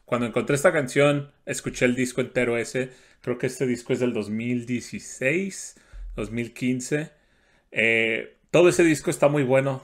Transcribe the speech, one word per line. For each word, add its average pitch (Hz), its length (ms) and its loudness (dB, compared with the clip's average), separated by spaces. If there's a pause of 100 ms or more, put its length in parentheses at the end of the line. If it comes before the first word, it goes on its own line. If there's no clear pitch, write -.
cuando 120 220 0
encontré 117 280 0
esta 170 180 4
canción, 143 580 2 (140)
escuché - 400 -2
el 123 100 2
disco 127 260 -2
entero 120 360 -2
ese. 127 340 -4 (300)
Creo 123 180 -4
que 135 80 -2
este 131 200 -2
disco 123 260 -2
es 123 80 0
del 123 120 0
dos 104 160 -4
mil 117 360 -4
dieciséis, 131 1120 -6 (400)
dos 107 160 -6
mil 117 220 -6
quince. 131 580 -4 (600)
Eh, 113 640 0 (140)
todo 175 180 8
ese 175 140 4
disco 160 280 2
está 147 160 2
muy 147 160 2
bueno. 135 400 0